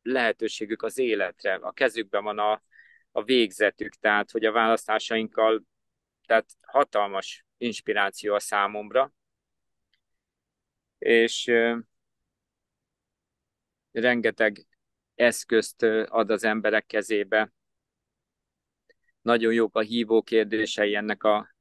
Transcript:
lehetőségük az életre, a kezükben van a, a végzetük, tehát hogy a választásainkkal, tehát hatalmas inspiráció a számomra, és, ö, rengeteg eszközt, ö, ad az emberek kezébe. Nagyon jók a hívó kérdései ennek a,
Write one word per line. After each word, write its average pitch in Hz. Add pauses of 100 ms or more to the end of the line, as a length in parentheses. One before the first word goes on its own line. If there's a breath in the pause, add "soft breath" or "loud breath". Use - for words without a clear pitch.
lehetőségük 113
az 110
életre, 101
a 90
kezükben 107
van 104
a, 107 (500 soft breath)
a 113
végzetük, 107
tehát 104
hogy 110
a 110
választásainkkal, 110 (600)
tehát 113 (160)
hatalmas 101 (120)
inspiráció 104
a 104
számomra, 104 (1800)
és, 113
ö, 117 (2250)
rengeteg 113 (500)
eszközt, -
ö, 110
ad 110
az 107
emberek 107
kezébe. 107 (1700)
Nagyon 113
jók 113
a 110
hívó 113
kérdései 107
ennek 104
a, 107